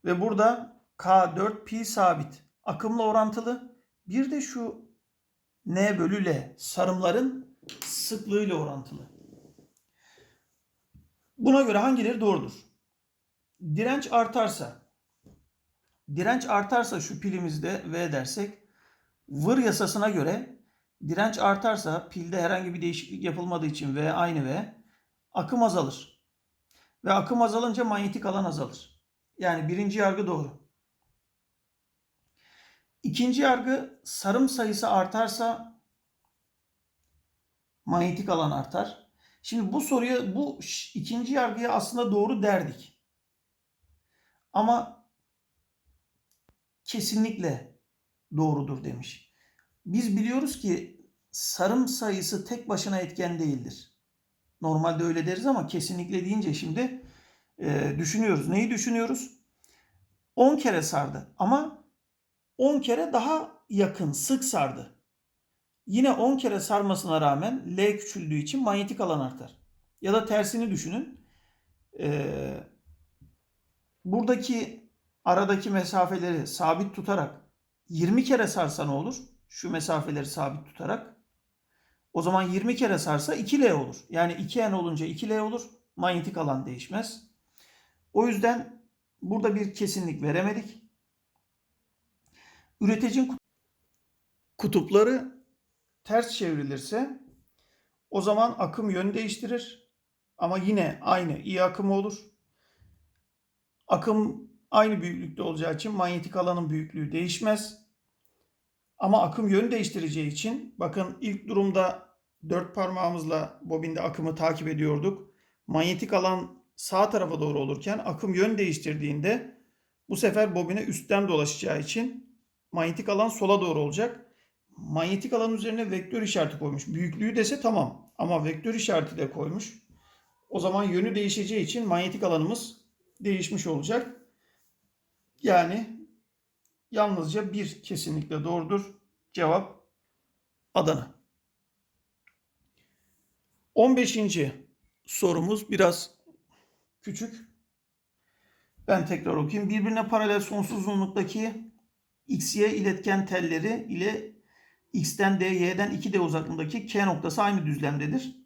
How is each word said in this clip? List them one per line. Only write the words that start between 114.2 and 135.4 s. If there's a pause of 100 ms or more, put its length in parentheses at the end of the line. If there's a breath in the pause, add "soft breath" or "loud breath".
takip
ediyorduk. (320 soft breath)
Manyetik
alan (120)
sağ
tarafa
doğru
olurken
akım
yön
değiştirdiğinde (460 soft breath)
bu
sefer
bobine
üstten
dolaşacağı
için (460)
manyetik
alan
sola
doğru
olacak. (440 soft breath)
Manyetik
alan
üzerine
vektör
işareti
koymuş.
Büyüklüğü
dese
tamam
ama
vektör
işareti
de
koymuş. (640 soft breath)
O
zaman
yönü
değişeceği
için
manyetik
alanımız (400)
değişmiş
olacak. (1300)